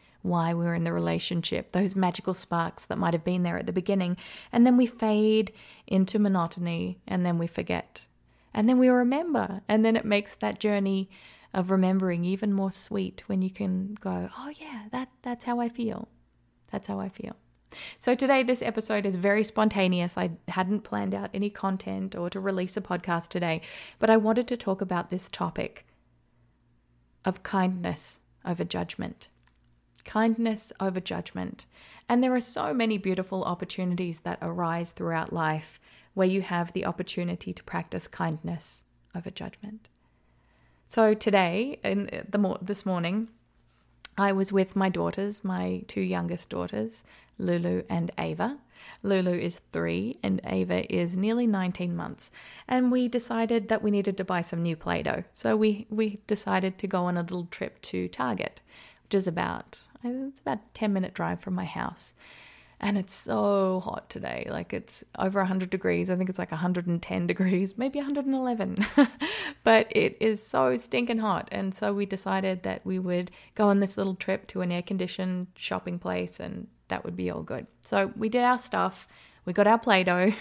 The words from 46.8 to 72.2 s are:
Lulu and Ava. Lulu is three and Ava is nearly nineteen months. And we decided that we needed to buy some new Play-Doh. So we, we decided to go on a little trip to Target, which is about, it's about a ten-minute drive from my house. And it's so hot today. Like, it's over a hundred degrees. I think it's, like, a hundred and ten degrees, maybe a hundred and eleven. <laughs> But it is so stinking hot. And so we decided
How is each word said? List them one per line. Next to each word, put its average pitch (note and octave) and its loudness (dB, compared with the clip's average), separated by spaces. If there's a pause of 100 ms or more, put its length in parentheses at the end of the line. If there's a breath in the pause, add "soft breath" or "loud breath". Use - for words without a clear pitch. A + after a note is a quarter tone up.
Lulu F3 0
and E3+ -2
Ava. F3 -2 (460 loud breath)
Lulu F#3+ 2
is F3 -2 (100)
three E3+ -2
and F#3 0
Ava F#3 0
is F3 0
nearly A3 2
nineteen F3+ 0
months. - -8 (360 loud breath)
And B3+ 2
we B3+ 4
decided A#3 0
that A3 2
we G#3+ 2
needed G3 2
to F#3+ -2
buy F3+ 0
some E3+ -4
new E3 0
Play-Doh. E3+ -2 (100)
So A3+ 2
we, G#3+ 2
we G#3+ 0
decided F#3+ 0
to G3 -4
go F3+ 0
on F3+ 0
a F3 0
little F3 -4
trip - -8
to - -4
Target, - -4 (420 loud breath)
which - -4
is F#3+ 2
about, - -4 (200)
it's C4 -6
about C4 -2
a - -20
ten-minute F#3+ 0
drive F3 -4
from F#3 -6
my F3+ -2
house. - -8 (640 loud breath)
And G3+ 0
it's F#3+ -2
so G3 2
hot - -8
today. - -8
Like, E3+ -6
it's - -8 (140)
over F#3+ 0
a F#3 2
hundred F#3 -2
degrees. F3+ 0
I F3+ 2
think F#3 0
it's, F#3 -6
like, F3 -6
a D#3+ -4
hundred F3 0
and E3+ 0
ten F3+ -2
degrees, F#3 2
maybe C4+ -2
a C#4+ -2
hundred C#4 -2
and C4+ 2
eleven. A#3+ 0 (120)
<laughs> C#4 8 (560 loud breath)
But A3+ 8
it G3+ 4
is G#3+ 2
so - 4
stinking A#3+ 0
hot. G#3 0
And F#3+ -2
so G#3 -2
we G3+ 0
decided F#3+ -2